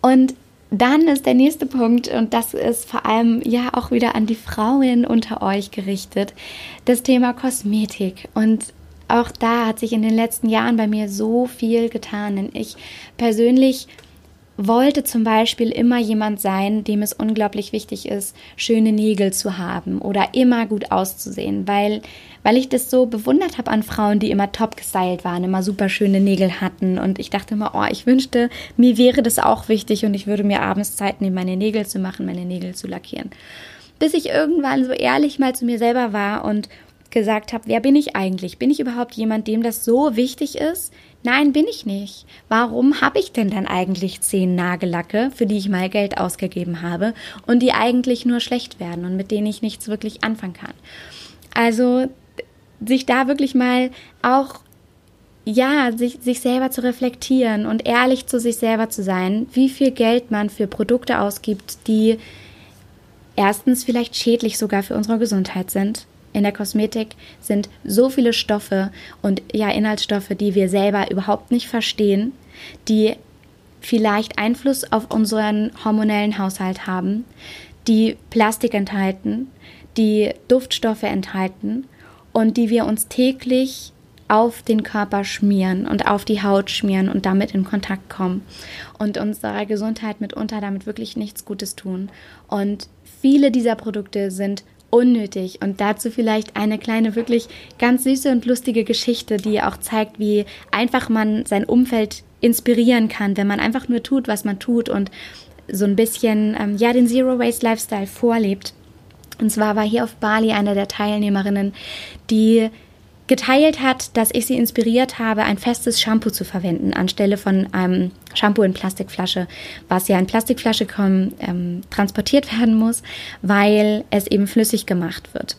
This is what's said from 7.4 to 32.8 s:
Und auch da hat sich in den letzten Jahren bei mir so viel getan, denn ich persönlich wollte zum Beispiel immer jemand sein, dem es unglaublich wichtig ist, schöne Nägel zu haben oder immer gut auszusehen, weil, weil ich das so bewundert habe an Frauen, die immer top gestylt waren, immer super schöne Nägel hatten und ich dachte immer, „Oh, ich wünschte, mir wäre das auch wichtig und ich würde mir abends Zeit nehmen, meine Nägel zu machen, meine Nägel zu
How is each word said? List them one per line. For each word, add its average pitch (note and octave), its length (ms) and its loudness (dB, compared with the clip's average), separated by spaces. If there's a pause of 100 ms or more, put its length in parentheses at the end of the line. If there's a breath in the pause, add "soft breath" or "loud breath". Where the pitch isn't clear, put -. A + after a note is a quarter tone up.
Und A3 400 2 (340)
auch A#3 240 2
da A#3 360 0
hat A3 120 -2
sich A3+ 140 -2
in G#3+ 80 2
den A3 140 2
letzten A3+ 340 0
Jahren A3+ 280 2
bei A3 100 2
mir G#3+ 200 -2
so A3 380 0
viel A#3 440 0
getan, G#3 480 -6
denn G3 160 -4
ich - 240 -8 (400 loud breath)
persönlich B3 720 4 (800 loud breath)
wollte C4+ 360 4
zum A3+ 200 0
Beispiel A3+ 460 2
immer A#3+ 280 2
jemand G#3+ 420 -2
sein, G3+ 440 0
dem G#3 180 -2
es G#3 120 -4
unglaublich G#3 580 -2
wichtig G#3 360 -8
ist, G3+ 280 -6 (200 loud breath)
schöne A3 360 2
Nägel G#3 420 2
zu F#3+ 240 -4
haben F#3 420 -6
oder G3 340 -2
immer B3 320 4
gut G#3 260 -4
auszusehen, F#3+ 760 -4
weil, G#3 340 0 (420 loud breath)
weil A3 140 4
ich C4 120 0
das B3+ 200 -2
so B3+ 160 4
bewundert B3 520 0
habe A#3 140 -4
an A3 120 2
Frauen, G#3 360 0
die G#3+ 100 0
immer G3 220 0
top A3 260 -4
gestylt F3+ 460 -4
waren, F3 200 -4
immer F#3+ 200 0
super G3 260 0
schöne G3 300 2
Nägel F#3+ 420 2
hatten F#3 380 -2
und F#3+ 180 0
ich - 120 -8
dachte G3+ 240 -4
immer, G#3 200 -2
„Oh, G3+ 160 0
ich - 160 -6
wünschte, B3 440 2 (280 loud breath)
mir A#3+ 200 6
wäre B3 260 6
das A3+ 160 0
auch - 300 2
wichtig G#3+ 360 0
und G3+ 80 2
ich G3 140 -6
würde G#3 160 0
mir G3+ 180 2
abends G3 340 -2
Zeit G3+ 260 -4
nehmen, F#3+ 140 -2
meine F#3 200 -2
Nägel G#3 320 -2
zu - 120 -6
machen, F#3+ 260 -6
meine F3+ 200 -6
Nägel F3+ 300 -8
zu F#3+ 120 -14